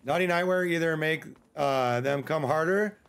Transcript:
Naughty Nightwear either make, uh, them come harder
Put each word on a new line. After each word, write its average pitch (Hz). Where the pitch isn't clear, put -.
Naughty 170
Nightwear 180
either 165
make, 156
uh, 131
them 139
come 156
harder 175